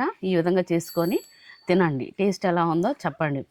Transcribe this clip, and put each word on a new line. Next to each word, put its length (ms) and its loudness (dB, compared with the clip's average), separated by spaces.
ఈ 100 0
విధంగా 320 2
చేసుకొని 480 -2
తినండి. 360 2
టేస్ట్ 320 0
ఎలా 120 2
ఉందో 160 0
చెప్పండి. 460 -4